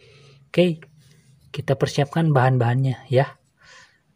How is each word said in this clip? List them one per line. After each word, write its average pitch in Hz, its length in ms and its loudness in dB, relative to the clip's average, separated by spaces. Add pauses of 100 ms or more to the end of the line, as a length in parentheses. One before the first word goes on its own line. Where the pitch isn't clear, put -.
(520)
Oke, 180 140 2 (840)
kita - 320 -4
persiapkan 147 480 -2
bahan-bahannya, 127 800 0
ya. 131 320 0 (760)